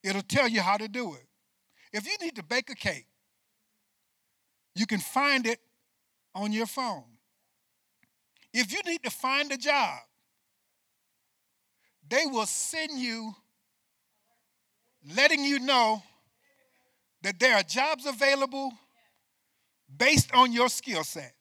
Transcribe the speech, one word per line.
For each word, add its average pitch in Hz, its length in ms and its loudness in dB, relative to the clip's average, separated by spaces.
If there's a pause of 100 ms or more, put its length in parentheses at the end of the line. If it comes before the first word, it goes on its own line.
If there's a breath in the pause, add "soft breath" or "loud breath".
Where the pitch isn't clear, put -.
It'll 196 220 -4
tell 269 240 2
you 226 140 0
how 190 160 2
to 220 100 -6
do 208 260 -8
it. 127 140 -20 (680 soft breath)
If 214 140 -6
you 403 120 -6
need 330 180 -8
to 196 60 -12
bake 254 280 -4
a 233 40 -12
cake, 151 300 -6 (1700)
you 202 140 -2
can 208 120 -2
find 269 460 0
it 226 140 -2 (760)
on 208 180 -4
your 220 140 0
phone. 214 380 -6 (1500 soft breath)
If 220 200 0
you 349 120 -4
need 339 200 -4
to 247 80 -4
find 277 400 -2
a 269 60 -4
job, 233 420 0 (2000)
they 277 160 2
will 233 200 -2
send 311 540 -6
you 226 360 -6 (1800)
letting 294 280 4
you 277 160 0
know 240 420 2 (1200)
that 190 160 -6
there 240 160 6
are 196 80 4
jobs 262 420 -2
available 269 680 0 (1200)
based 269 380 4
on 247 180 6
your 240 180 4
skill 185 340 -4
set. 143 380 -10